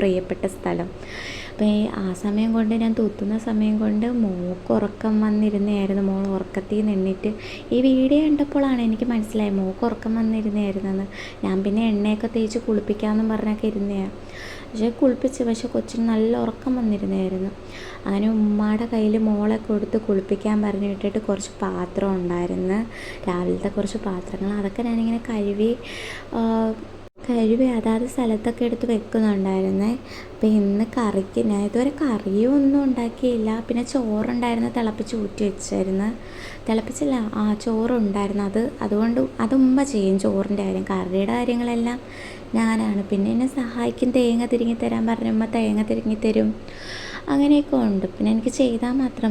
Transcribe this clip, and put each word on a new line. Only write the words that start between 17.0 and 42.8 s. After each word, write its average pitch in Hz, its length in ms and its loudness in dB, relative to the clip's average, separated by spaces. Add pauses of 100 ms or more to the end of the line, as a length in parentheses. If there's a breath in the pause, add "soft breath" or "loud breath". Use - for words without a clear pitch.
അങ്ങനെ 202 240 2
ഉമ്മാടെ 214 640 2
കയ്യിൽ 214 240 4 (120)
മോളെ 214 300 2 (100)
കൊടുത്ത് 214 400 0
കുളിപ്പിക്കാൻ 202 480 0 (100)
പറഞ്ഞ് 202 260 -2
വിട്ടിട്ട് 202 360 -2
കുറച്ച് 196 240 -2 (100)
പാത്രം 190 540 -2
ഉണ്ടായിരുന്നു, 180 640 0 (480 loud breath)
രാവിലത്തെ 180 480 0
കുറച്ച് 202 320 -2
പാത്രങ്ങൾ. 190 500 -4
അതൊക്കെ 196 300 -4
ഞാനിങ്ങനെ 226 420 0
കഴുകി, 208 420 0 (680 loud breath)
ആ, 226 40 0 (840)
കഴുകി 233 460 4
അതാത് 220 280 2 (100)
സ്ഥലത്തൊക്കെ 226 520 0
എടുത്ത് 233 220 0
വെക്കുന്നുണ്ടായിരുന്നേ. 202 1040 2 (420 loud breath)
അപ്പോൾ 220 240 2
ഇന്ന് 202 280 4 (120)
കറിക്ക് 202 440 0 (100)
ഞാൻ 202 180 2
ഇതുവരെ 254 320 2
കറിയും 214 560 2
ഒന്നും 277 280 4
ഉണ്ടാക്കിയില്ല. 233 640 0 (180)
പിന്നെ 240 140 0 (100)
ചോറുണ്ടായിരുന്നു, 233 840 0
തിളപ്പിച്ച് 220 400 -2
ഊറ്റി 208 280 -4
വെച്ചായിരുന്നു. 196 640 -2 (600 loud breath)
തിളപ്പിച്ചില്ല, 233 460 0 (260)
ആ, 214 40 2 (200)
ചോറുണ്ടായിരുന്നു. 208 800 0
അത്, 202 180 0 (200)
അതുകൊണ്ട് 226 380 2 (200)
അത് 226 140 2
ഉമ്മ 262 280 6
ചെയ്യും 196 360 2
ചോറിൻ്റെ 196 480 0
കാര്യം. 190 240 -2
കറിയുടെ 190 420 0
കാര്യങ്ങളെല്ലാം 240 680 0 (560 loud breath)
ഞാനാണ്. 220 560 2